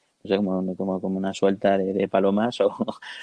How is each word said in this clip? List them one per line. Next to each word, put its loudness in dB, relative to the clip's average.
no -10
sé, 2
como, -2
como, -2
como -2
una -2
suelta 2
de, 0
de 0
palomas 2
<laughs> -
o, 2